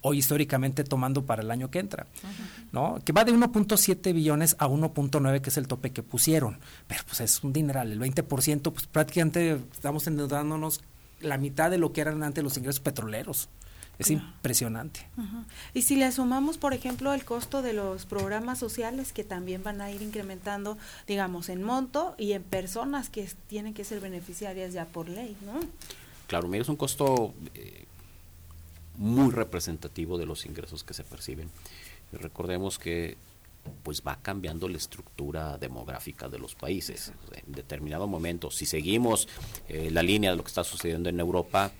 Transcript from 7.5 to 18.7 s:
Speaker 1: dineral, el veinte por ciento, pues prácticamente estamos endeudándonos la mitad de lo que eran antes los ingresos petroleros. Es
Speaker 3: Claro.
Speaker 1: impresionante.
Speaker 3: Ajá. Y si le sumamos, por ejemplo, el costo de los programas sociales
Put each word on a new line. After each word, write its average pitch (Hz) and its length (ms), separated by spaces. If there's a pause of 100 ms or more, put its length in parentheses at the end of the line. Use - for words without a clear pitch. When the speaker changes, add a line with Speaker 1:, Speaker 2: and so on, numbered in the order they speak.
Speaker 1:
dineral, 135 380
el 104 60
veinte 135 240
por 131 220
ciento, 151 300
pues - 120
prácticamente 160 720 (160)
estamos 147 320
endeudándonos 151 760 (400)
la 143 180
mitad 143 320
de 185 80
lo 156 140
que 151 80
eran 156 200
antes 151 220
los 139 140
ingresos 135 240
petroleros. 120 680 (500)
Es - 120
Speaker 3:
Claro. 156 180
Speaker 1:
impresionante. 120 800 (100)
Speaker 3:
Ajá. 226 260 (300)
Y 254 80
si 277 140
le 262 160
sumamos, 269 480
por 277 160
ejemplo, 254 400
el 262 100
costo 240 380
de 240 100
los 196 320
programas 208 540
sociales 247 520